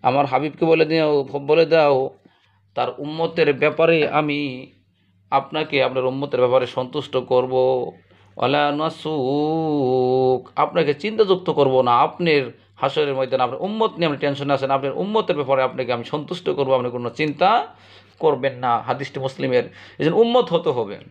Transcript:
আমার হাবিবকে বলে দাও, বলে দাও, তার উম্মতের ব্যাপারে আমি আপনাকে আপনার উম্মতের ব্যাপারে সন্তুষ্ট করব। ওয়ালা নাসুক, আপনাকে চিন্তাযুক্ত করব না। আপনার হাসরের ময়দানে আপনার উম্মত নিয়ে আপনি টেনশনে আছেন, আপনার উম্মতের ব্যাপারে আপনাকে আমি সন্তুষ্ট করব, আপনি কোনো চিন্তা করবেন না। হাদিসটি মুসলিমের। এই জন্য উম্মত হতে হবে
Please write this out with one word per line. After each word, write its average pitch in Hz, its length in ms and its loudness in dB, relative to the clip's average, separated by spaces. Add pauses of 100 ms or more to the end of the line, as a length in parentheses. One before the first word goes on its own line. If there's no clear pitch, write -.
আমার 139 240 2
হাবিবকে 143 400 -2
বলে 160 200 4
দাও, 151 380 2
বলে 143 420 2
দাও, 143 440 4 (640)
তার 123 120 -2 (100)
উম্মতের 156 560 0
ব্যাপারে 151 540 2
আমি 143 640 -4 (600)
আপনাকে 147 520 0
আপনার 127 220 -2
উম্মতের 135 340 -4
ব্যাপারে 123 260 4
সন্তুষ্ট 131 520 -6
করব। 127 360 0 (840)
ওয়ালা 143 340 2
নাসুক, 143 1800 0
আপনাকে 147 380 0
চিন্তাযুক্ত 196 560 0
করব 135 320 4
না। 120 180 4
আপনার 147 520 0 (240)
হাসরের 139 400 -2
ময়দানে 131 280 0
আপনার 123 180 -4
উম্মত 214 320 -2
নিয়ে 165 120 -2
আপনি 147 120 0
টেনশনে 143 360 -2
আছেন, 135 180 0
আপনার 139 200 -2
উম্মতের 202 440 -2
ব্যাপারে 135 280 0
আপনাকে 123 300 -4
আমি 117 100 -6
সন্তুষ্ট 156 460 -6
করব, 139 240 0
আপনি 123 160 0
কোনো 120 200 -6
চিন্তা 175 580 0 (520)
করবেন 139 340 0
না। 123 280 -2
হাদিসটি 131 380 -6
মুসলিমের। 131 440 -2 (360)
এই 139 60 0
জন্য 170 100 2
উম্মত 233 380 2
হতে 160 160 0
হবে 113 280 -4 (140)